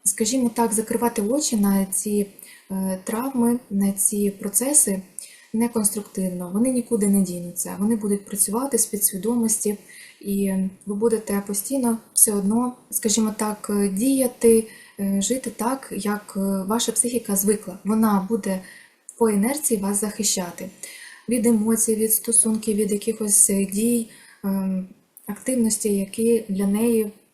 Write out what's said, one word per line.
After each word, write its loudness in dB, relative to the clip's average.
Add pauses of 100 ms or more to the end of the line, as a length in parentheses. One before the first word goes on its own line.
скажімо 2
так, 2
закривати 0
очі 0
на 4
ці, 0 (440)
е, -2
травми, 0 (120)
на 2
ці 0
процеси 0 (500)
неконструктивно, -2
вони 2
нікуди 0
не 4
дінуться, -4
вони 2
будуть -2
працювати -2
з 2
підсвідомості, -2 (420)
і -2 (340)
ви -6
будете 0
постійно -2 (160)
все 2
одно, 0 (160)
скажімо 0
так, -4
е, 2
діяти, 4 (320)
е, 0
жити -2
так, -4
як, -4
е, -4
ваша -2
психіка 0
звикла. 0
Вона 4
буде -2 (580)
по 4
інерції 0
вас -2
захищати -4 (580)
від 2
емоцій, 4
від 0
стосунків, 0
від 2
якихось, 2
е, 2
дій, 0 (340)
ем, -2 (380)
активності, 0
які 0
для 0
неї 2 (220)